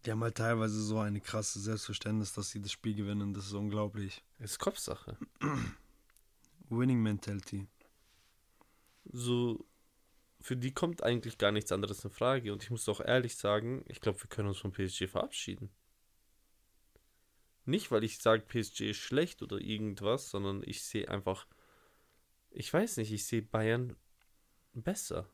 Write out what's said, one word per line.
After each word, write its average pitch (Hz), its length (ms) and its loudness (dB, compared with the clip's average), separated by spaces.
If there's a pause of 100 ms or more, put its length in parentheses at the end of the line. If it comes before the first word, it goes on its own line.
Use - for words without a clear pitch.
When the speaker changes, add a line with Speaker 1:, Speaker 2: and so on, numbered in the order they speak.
Speaker 1:
Die 117 80 0
haben 110 100 2
halt 113 140 0
teilweise 110 440 2
so 107 200 2
eine 104 200 0
krasse - 380 -2
Selbstverständnis, 107 720 -2
dass - 180 -4
sie 107 100 -6
das 101 100 -6
Spiel 107 240 -2
gewinnen. 101 400 0
Das 98 120 -6
ist 101 80 -8
unglaublich. 104 680 -2 (160)
Speaker 2:
Das 110 140 -8
ist - 80 -6
Kopfsache. - 560 -2 (240)
Speaker 1:
<clears throat> - 1300 -6
Winning 120 340 4
Mentality. 101 640 -2 (1500)
Speaker 2:
So, 120 520 0 (760)
für - 160 -4
die 127 160 -2
kommt 170 300 0
eigentlich 117 360 2
gar 101 120 6
nichts 107 220 2
anderes 101 320 0
in 101 60 -4
Frage. 123 420 2
Und 101 100 -6
ich 104 80 -10
muss 117 180 -2
auch 104 120 2
ehrlich 123 360 2
sagen, 110 520 2
ich - 120 -12
glaub, 98 220 0
wir - 60 -14
können 101 200 -2
uns 95 100 -2
von 98 120 -2
P 95 140 -2
S 90 120 -2
G 90 120 0
verabschieden. - 640 -4 (1900)
Nicht, 170 260 0
weil 110 140 6
ich - 140 -4
sag, 110 280 6
P 117 140 0
S - 140 -2
G 104 160 -2
ist 101 80 -2
schlecht 151 440 0
oder 101 160 -4
irgendwas, 107 720 0
sondern 98 340 -2
ich - 200 -8
seh - 220 -2
einfach, 95 400 -2 (1040)
ich - 220 -6
weiß 208 260 2
nicht, 107 140 0
ich 104 120 -2
seh 113 160 2
Bayern 113 560 2 (760)
besser. 110 600 -4